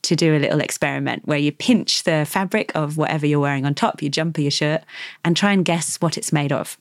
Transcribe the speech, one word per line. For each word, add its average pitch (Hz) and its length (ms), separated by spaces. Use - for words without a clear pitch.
to - 160
do 156 180
a 147 60
little 143 200
experiment 139 640
where 151 100
you 147 160
pinch - 520
the 156 220
fabric 196 480
of 151 220
whatever 151 300
you're 147 120
wearing 139 280
on 143 80
top, - 260
your 147 100
jumper, 160 300
your 143 100
shirt, 151 300
and 170 140
try 202 160
and 190 100
guess 170 380
what 165 160
it's - 160
made 143 200
of. - 280